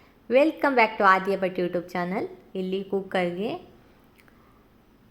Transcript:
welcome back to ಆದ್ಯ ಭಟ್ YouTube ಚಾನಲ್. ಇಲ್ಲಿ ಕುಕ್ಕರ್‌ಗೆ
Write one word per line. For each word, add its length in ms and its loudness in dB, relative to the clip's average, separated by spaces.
welcome 460 2
back 220 4
to 60 0
ಆದ್ಯ 340 4
ಭಟ್ 220 -4
YouTube 300 -4
ಚಾನಲ್. 380 -4
ಇಲ್ಲಿ 280 -4
ಕುಕ್ಕರ್‌ಗೆ 880 -4